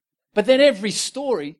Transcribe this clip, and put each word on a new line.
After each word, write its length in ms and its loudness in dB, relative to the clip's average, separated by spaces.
But 120 0
then 140 4
every 300 2
story 680 -6